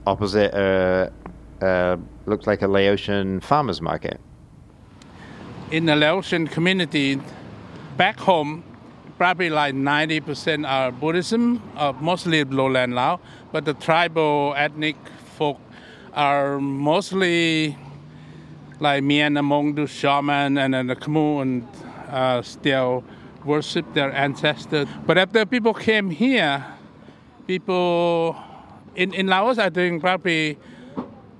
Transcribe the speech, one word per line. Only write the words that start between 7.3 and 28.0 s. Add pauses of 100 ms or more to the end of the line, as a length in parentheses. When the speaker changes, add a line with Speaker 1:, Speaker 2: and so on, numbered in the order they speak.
Speaker 2:
back
home, (540)
probably,
like,
ninety
percent
are
Buddhism, (140)
uh,
mostly
lowland
Lao, (320)
but
the
tribal
ethnic (420)
folk (540)
are
mostly, (1040)
like,
Myanmar
Hmong,
do
shaman,
and
then
the
Khmer,
and, (420)
uh,
still (420)
worship
their
ancestors. (180)
But
after
people
came
here, (800)
people (600)